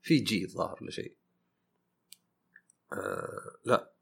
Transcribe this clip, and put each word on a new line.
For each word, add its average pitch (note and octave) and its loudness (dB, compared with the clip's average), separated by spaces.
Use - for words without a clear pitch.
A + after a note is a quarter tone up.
في D3+ 6
جي G2+ 2
الظاهر - -4
ولا - -8
شيء. - -8
آه، - -6
لا، - 2